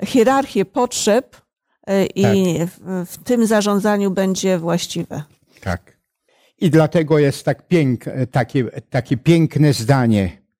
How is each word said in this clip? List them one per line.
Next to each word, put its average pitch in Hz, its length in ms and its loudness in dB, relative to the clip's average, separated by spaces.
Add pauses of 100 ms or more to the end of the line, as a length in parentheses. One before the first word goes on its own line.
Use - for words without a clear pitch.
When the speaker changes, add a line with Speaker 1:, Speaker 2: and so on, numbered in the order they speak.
Speaker 1:
hierarchię 254 600 0
potrzeb, 247 760 -2 (440)
e, 196 180 2
i - 180 -4
Speaker 2:
Tak. 185 460 0
Speaker 1:
w, 185 420 -10
w - 120 -20
tym 233 240 0
zarządzaniu 202 640 0
będzie 190 480 -2
właściwe. 170 640 -6 (380)
Speaker 2:
Tak. - 360 -8 (600)
I 190 120 0
dlatego 156 500 2
jest 139 260 0
tak - 220 -4
pięk-, 131 640 -2
takie, 127 320 -2 (260)
takie 127 280 -2
piękne 151 560 2
zdanie, 113 680 0 (180)